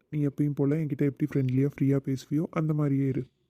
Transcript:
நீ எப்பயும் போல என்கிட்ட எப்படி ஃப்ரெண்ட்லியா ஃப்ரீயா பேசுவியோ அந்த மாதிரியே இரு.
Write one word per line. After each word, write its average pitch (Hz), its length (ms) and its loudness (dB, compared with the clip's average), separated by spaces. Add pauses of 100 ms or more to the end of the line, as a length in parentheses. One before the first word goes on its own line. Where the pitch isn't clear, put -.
நீ 151 180 -6
எப்பயும் 143 320 -2
போல 147 220 0
என்கிட்ட 147 240 -2
எப்படி 143 240 0
ஃப்ரெண்ட்லியா 135 420 0
ஃப்ரீயா 139 300 2
பேசுவியோ 139 500 -4
அந்த 156 240 0
மாதிரியே 139 340 2
இரு. 131 160 -2 (260)